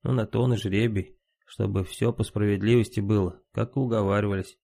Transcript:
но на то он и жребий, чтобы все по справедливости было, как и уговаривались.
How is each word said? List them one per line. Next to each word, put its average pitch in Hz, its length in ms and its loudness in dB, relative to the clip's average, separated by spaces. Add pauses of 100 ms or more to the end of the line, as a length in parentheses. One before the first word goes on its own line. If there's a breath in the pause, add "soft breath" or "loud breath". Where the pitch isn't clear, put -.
но 123 100 0
на 117 120 0
то 113 160 -2
он 127 120 2
и 107 40 0
жребий, 101 600 -2 (280)
чтобы 101 380 -2
все 117 300 -2
по 107 100 -2
справедливости 104 760 2
было, 98 420 0 (100)
как - 240 -4
и 139 40 0
уговаривались. 101 840 0